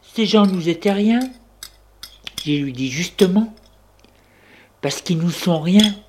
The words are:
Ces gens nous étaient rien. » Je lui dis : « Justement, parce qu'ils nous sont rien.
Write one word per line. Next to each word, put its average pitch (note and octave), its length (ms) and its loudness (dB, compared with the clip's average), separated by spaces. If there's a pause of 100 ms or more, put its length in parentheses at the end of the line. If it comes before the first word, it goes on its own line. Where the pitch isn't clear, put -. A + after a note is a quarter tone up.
Ces - 240 -2
gens G#3 200 4
nous F#3 220 -2
étaient E3+ 240 -2
rien. » G#3+ 300 2 (1200)
Je D3 60 -4
lui C#3+ 220 -4
dis : « C3 180 -6
Justement, F#3 640 0 (1300)
parce - 200 -6
qu'ils E3 180 -2
nous E3+ 120 -2
sont E3 300 -2
rien. G3+ 340 4 (140)